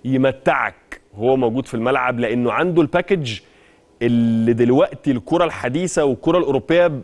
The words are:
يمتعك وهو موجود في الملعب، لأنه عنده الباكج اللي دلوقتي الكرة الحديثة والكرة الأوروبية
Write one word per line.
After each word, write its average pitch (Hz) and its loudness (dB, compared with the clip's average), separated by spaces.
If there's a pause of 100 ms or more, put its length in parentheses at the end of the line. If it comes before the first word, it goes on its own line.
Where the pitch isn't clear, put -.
يمتعك 131 -2 (140)
وهو 117 2
موجود 123 -2
في - -12
الملعب، 123 -2
لأنه 120 0
عنده 165 0
الباكج 160 -2 (640)
اللي 117 2
دلوقتي 127 2
الكرة 160 0
الحديثة 156 -4
والكرة 151 0
الأوروبية 156 0